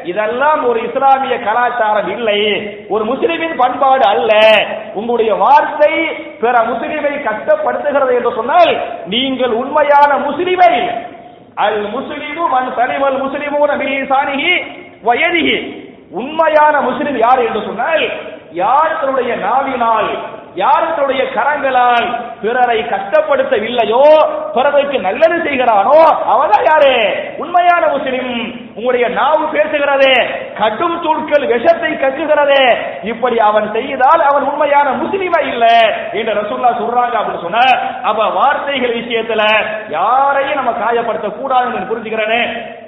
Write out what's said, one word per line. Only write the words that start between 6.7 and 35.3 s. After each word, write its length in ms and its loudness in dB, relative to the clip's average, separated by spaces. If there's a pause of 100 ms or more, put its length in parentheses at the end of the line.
கஷ்டப்படுத்துகிறது 1040 -4
என்று 200 -2
சொன்னால், 420 2 (280)
நீங்கள் 440 -2
உண்மையான 680 2
முஸ்லிமை, 720 2 (640)
"அல் 300 0
முஸ்லிமு 640 -6
மன் 280 -2
சலிமல் 480 0
முஸ்லிமூன 500 -2
மின் 280 -4
லிசானிஹி 600 0 (420)
வ 80 2
யதிஹி", 720 -2 (280)
உண்மையான 720 2
முஸ்லிம் 360 -2
யார் 220 4
என்று 260 -2
சொன்னால், 440 -2 (420)
யார் 480 0
தன்னுடைய 360 -2
நாவினால், 840 0 (380)
யார் 320 2
தன்னுடைய 360 -2
கரங்களால் 920 0 (260)
பிறரை 380 0
கஷ்டப்படுத்தவில்லையோ, 1400 2 (300)
பிறருக்கு 460 2
நல்லது 380 2
செய்கிறானோ, 640 4 (240)
அவன்தான் 400 2
யாரு? 480 4 (240)
உண்மையான 500 2
முஸ்லிம். 720 -4 (140)
உங்களுடைய 320 0
நாவு 460 0
பேசுகிறதே, 760 2 (300)
கடும் 440 -2
சொற்கள் 440 0
விஷத்தை 440 0
கக்குகிறதே, 840 2 (260)
இப்படி 360 -2
அவன் 320 2
செய்தால் 500 2
அவன் 220 2
உண்மையான 480 2
முஸ்லிமா 560 -2